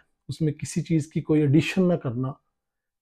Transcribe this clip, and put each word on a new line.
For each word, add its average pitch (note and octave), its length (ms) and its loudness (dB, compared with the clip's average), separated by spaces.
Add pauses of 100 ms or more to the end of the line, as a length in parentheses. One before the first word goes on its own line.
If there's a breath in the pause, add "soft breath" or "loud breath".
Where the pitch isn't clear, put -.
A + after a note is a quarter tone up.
(300)
उसमें D3+ 240 -2
किसी D#3 280 -8
चीज़ D3+ 300 0
की D#3 100 -4
कोई D3+ 200 2
addition D3+ 420 2
ना F3 120 2
करना, C3 340 -4 (720)